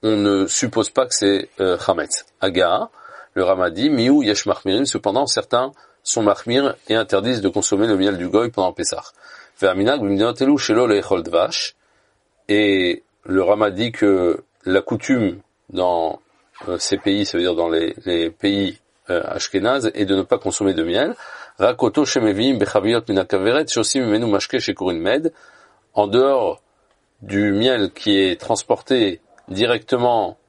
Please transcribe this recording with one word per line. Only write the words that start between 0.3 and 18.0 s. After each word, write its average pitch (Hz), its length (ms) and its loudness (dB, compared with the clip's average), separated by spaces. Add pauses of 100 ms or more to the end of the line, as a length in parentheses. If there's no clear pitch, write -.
suppose 117 440 -2
pas 131 160 0
que - 80 -6
c'est, 98 340 0 (120)
euh, 90 180 0
chametz. - 480 -2 (140)
Aga, 92 500 0 (440)
le 92 100 0
Rama 90 260 2
dit, 101 180 -2
Miou 139 340 4
yesh 104 240 0
machmirim, 98 380 0
cependant 113 420 -2
certains 123 460 -2 (300)
sont - 200 -2
machmir 117 540 0 (120)
et 107 60 0
interdisent 110 460 0
de 98 80 0
consommer 101 380 0
le 107 100 2
miel 95 200 0
du 90 120 -6
goy 113 220 2
pendant 92 220 -2
Pessah. - 300 -6 (580)
Ve'aminag 101 400 2
b'midinot 104 340 0
elu 135 240 2
shelo 120 280 2
le'echol 98 360 0
dvash. 85 520 -2 (760)
Et 98 540 2 (220)
le 95 180 0
Rama 104 280 2
dit 107 200 -4
que 95 540 0 (200)
la 95 180 2
coutume 107 580 -2 (300)
dans, 90 500 -2 (480)
euh, 90 100 -4
ces - 200 -2
pays, 101 280 -2
ça - 120 -4
veut 87 40 0
dire 90 140 0
dans 85 120 0
les, 82 360 -2